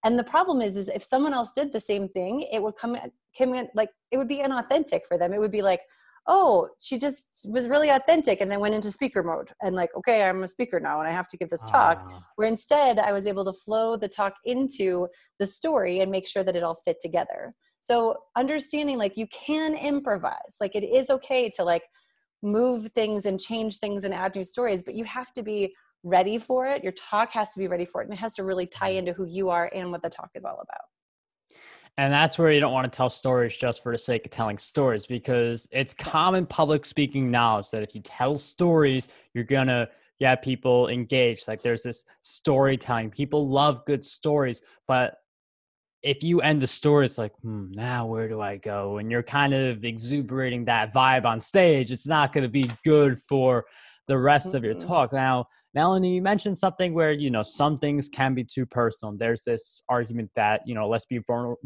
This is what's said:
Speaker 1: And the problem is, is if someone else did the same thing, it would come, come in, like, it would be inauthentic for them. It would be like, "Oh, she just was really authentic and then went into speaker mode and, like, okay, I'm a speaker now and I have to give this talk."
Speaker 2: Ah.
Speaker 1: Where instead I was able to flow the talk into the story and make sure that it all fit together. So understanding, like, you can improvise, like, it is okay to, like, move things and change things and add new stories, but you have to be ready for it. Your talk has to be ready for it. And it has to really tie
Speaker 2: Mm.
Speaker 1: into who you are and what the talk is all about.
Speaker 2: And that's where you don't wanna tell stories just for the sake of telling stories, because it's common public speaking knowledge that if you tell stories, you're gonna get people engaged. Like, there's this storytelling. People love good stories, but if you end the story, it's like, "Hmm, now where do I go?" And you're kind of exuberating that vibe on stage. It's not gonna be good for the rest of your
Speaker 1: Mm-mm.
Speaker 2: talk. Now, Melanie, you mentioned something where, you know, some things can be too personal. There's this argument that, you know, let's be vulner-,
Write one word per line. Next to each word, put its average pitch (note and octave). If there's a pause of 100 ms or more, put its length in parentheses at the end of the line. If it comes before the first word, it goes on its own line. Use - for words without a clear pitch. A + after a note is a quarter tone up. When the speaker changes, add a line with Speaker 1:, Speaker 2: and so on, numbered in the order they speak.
Speaker 1:
And A3+
the A#3+
problem D#4
is, G3+
is G3
if F#3
someone C#4
else A#3+
did C#4+
the A3
same G3+
thing, G3
it A3
would G#3
come, A#3+ (420)
come B3+
in, B3+
like, G#3+ (220)
it B3
would C4
be C#4+
inauthentic C4+
for F3
them. F3
It G#3
would G#3+
be G#3
like, F#3 (440)
"Oh, D#4 (100)
she -
just -
was A#3+
really D4
authentic C4+
and G3
then G3+
went G#3
into G#3
speaker G#3
mode E3 (100)
and, F#3
like, F3+
okay, G#3+
I'm F#3+
a F#3+
speaker G#3+
now D3+
and D#3
I -
have F3+
to -
give E3
this A2+
talk." E3
Speaker 2:
Ah. F#2 (120)
Speaker 1:
Where G#3+
instead B3
I G#3
was G3+
able G3
to F#3+
flow A3
the G#3
talk G3 (100)
into G3 (280)
the G3+
story G3
and F#3+
make F#3+
sure G3
that F#3
it E3+
all E3
fit -
together. - (280)
So A#3 (220)
understanding, C#4+
like, G3+
you A3
can D#4
improvise, C#4
like, G3+
it G3+
is B3+
okay C4
to, F#3
like, E3+ (580)
move A3
things G#3+
and F#3+
change A3
things G3+
and G3
add F#3
new F#3+
stories, G#3+
but -
you A3+
have B3
to A#3+
be G3+ (280)
ready F#3
for B3+
it. C#4
Your F#3
talk G#3+
has G#3+
to -
be F#3+
ready F3
for -
it. -
And -
it F#3
has F#3+
to G3
really F#3
tie F#3+
Speaker 2:
Mm. F#3+
Speaker 1:
into F3+
who F#3
you F#3
are E3+
and F3+
what F3
the E3+
talk -
is E3+
all -
about. - (1120)
Speaker 2:
And C#3
that's D#3
where D#3+
you D3
don't D3
wanna C3
tell B2+
stories B2
just A#2+
for A#2+
the A#2
sake A2+
of -
telling G#2+
stories, B2
because A#2
it's C3
common F3+
public D3+
speaking C3+
knowledge A#2
that A2
if G#2
you G#2+
tell C3
stories, D3 (240)
you're A#2+
gonna B2+ (300)
get C3
people B2
engaged. B2
Like, A2
there's A#2
this A#2+ (160)
storytelling. C3+
People C#3+
love C#3
good C#3
stories, C#3 (260)
but B2+ (840)
if C#3
you E3+
end D3+
the -
story, D3
it's -
like, G#2+
"Hmm, G#2
now A#2
where A2+
do A2
I G2+
go?" G2+
And A2
you're A#2+
kind C#3
of B2+
exuberating B2
that A2
vibe C3
on A2+
stage. D3+
It's B2+
not D3
gonna C3+
be B2 (140)
good D3
for B2+ (420)
the C#3
rest C#3+
of B2
your A2
Speaker 1:
Mm-mm. -
Speaker 2:
talk. D#3
Now, C3 (280)
Melanie, F3+
you F3+
mentioned G3
something F3+
where, D#3+
you D3
know, A2+
some D3
things C#3+
can C3
be B2
too B2+
personal. A2
There's A2+
this -
argument A#2
that, G#2+
you A#2+
know, G#2+
let's A2+
be B2
vulner-, A#2+